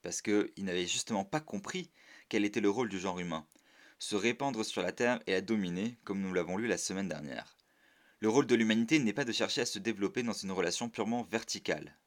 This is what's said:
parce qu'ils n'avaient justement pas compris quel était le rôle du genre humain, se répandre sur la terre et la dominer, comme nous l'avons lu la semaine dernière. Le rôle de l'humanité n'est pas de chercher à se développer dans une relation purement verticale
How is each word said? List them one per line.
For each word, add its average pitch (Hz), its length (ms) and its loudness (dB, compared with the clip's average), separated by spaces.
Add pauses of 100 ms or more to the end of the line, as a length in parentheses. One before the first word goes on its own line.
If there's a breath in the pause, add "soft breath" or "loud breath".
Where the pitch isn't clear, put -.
parce 87 200 -6
qu'ils 104 380 2
n'avaient 90 260 -2
justement 98 400 -2
pas 151 140 -2
compris 156 520 -8 (380 loud breath)
quel 104 160 2
était 104 160 0
le 104 80 6
rôle 110 200 0
du 92 100 -4
genre 90 200 -2
humain, 82 280 -4 (500 loud breath)
se - 180 -6
répandre 117 480 0
sur - 180 -2
la 90 100 0
terre 123 360 0
et 95 40 0
la 95 100 4
dominer, 101 640 -2
comme 98 180 -4
nous 92 120 -2
l'avons 90 240 0
lu 117 100 -2
la 92 100 2
semaine 95 320 -4
dernière. 76 480 -10 (640 soft breath)
Le 107 100 2
rôle 123 180 6
de 120 80 8
l'humanité 113 440 4
n'est 107 140 2
pas 143 120 0
de 113 60 -2
chercher 120 300 0
à 123 40 2
se 110 140 -6
développer 101 440 0
dans 113 100 -2
une 95 180 -6
relation 92 380 0
purement 113 340 -2
verticale 90 840 -4